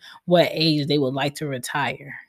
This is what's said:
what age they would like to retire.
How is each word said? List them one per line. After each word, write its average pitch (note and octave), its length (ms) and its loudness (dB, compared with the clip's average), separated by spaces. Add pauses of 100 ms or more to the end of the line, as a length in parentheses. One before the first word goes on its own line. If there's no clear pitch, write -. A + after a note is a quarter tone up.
(260)
what E3+ 260 4
age D#3 360 2
they D3 120 2
would C3 140 0
like C#3 220 -4
to D#3 120 -6
retire. C#3 720 -6 (120)